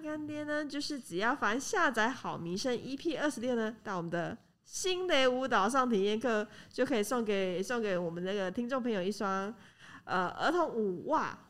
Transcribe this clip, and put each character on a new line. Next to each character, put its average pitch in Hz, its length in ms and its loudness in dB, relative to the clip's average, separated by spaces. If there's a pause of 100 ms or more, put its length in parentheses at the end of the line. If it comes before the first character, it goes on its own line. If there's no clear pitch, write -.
干 302 240 -6
爹 302 160 -6
呢， 302 220 -4
就 277 140 -6
是 285 200 -6
只 170 160 -10
要 220 180 2
凡 220 260 0
下 339 300 2
载 226 200 2
好 180 280 -6
民 170 200 -4
生 240 200 0
E 262 200 -8
P 320 180 -2
二 294 160 0
十 - 80 -10
六 247 160 0
呢， 220 180 -2 (120)
到 202 100 -4
我 175 60 -2
们 170 100 -6
的 170 260 -2 (280)
新 370 420 -2
雷 277 180 6
舞 254 220 2
蹈 214 220 4
上 254 200 4
体 196 140 4
验 214 160 2
课， 220 260 2 (280)
就 247 120 0
可 247 140 2
以 - 20 4
送 233 220 0
给， 190 400 0
送 240 180 -2
给 196 160 2
我 175 140 -2
们 170 100 -6
那 185 120 0
个 190 180 0
听 240 160 -2
众 254 160 -2
朋 240 80 0
友 196 100 2
一 185 80 0
双， 196 440 -2 (500)
呃， 180 280 0
儿 240 200 2
童 330 180 2
舞 208 380 -2
袜 262 320 0 (100)